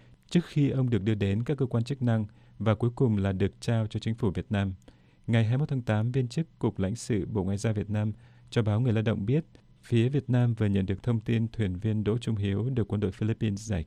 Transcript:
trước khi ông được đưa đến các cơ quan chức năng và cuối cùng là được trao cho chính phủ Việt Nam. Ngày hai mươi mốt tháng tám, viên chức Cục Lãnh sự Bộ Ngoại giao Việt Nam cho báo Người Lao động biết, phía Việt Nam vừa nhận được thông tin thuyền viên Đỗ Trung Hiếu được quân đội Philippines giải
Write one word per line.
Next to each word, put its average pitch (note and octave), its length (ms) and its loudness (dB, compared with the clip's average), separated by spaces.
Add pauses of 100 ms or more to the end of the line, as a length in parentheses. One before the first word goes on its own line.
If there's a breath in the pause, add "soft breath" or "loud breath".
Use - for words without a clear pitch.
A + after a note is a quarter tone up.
(300 soft breath)
trước F3 160 2
khi C#3 240 0
ông C3 200 0
được G#2 140 0
đưa A2 120 0
đến G2 280 0
các C#3 140 -4
cơ C#3 80 -2
quan A#2 180 -2
chức C3 180 -6
năng A2+ 240 2 (340 soft breath)
và G#2 160 2
cuối A#2+ 200 0
cùng A2+ 220 4
là G2 140 2
được F#2+ 200 0 (100)
trao A2+ 260 0
cho G#2+ 120 -6
chính A2+ 160 -2
phủ G2+ 180 0
Việt F2+ 160 -4
Nam. G2 240 0 (540 soft breath)
Ngày A2+ 160 4
hai A#2 140 0
mươi - 20 0
mốt D3+ 100 0
tháng C3 120 -2
tám, A2 300 0
viên B2+ 160 0
chức D#3+ 320 -6
Cục G#2 200 0
Lãnh G2 160 0
sự G#2+ 380 -2
Bộ G2+ 100 0
Ngoại G2 140 -2
giao A2 160 -2
Việt G2+ 160 -4
Nam G#2+ 220 0 (380 loud breath)
cho A#2+ 120 2
báo G#2+ 200 2
Người B2+ 120 2
Lao A2 100 2
động G#2+ 220 0
biết, C#3 200 0 (360)
phía A#2 280 2
Việt C#3 200 -2
Nam B2 240 4
vừa G#2+ 120 0
nhận G2 200 2
được G2 180 -4
thông A#2 160 0
tin A2+ 280 0
thuyền F#2+ 320 -2
viên G#2+ 240 -2
Đỗ G#2 140 0
Trung A#2+ 180 -4
Hiếu G2+ 380 0
được A2+ 140 0
quân G#2 140 -2
đội F#2+ 100 0
Philippines G#2+ 500 -2
giải G2+ 260 -4